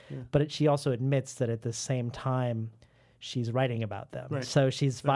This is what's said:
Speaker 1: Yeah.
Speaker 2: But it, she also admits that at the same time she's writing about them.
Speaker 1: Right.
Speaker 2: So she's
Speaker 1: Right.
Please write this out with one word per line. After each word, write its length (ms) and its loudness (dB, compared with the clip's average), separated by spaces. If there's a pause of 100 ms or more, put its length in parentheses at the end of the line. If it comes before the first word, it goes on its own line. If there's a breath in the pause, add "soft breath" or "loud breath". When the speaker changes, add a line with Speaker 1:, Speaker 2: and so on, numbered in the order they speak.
Speaker 1:
Yeah. 80 -8 (140 loud breath)
Speaker 2:
But 120 4
it, 80 -4
she 160 2
also 240 2
admits 440 0
that 140 0
at 140 -4
the 100 -2
same 380 -2
time 580 -2 (500 soft breath)
she's 320 -4
writing 320 0
about 280 -8
them. 180 -10
Speaker 1:
Right. 140 -4
Speaker 2:
So 260 4
she's 340 0
Speaker 1:
Right. 120 4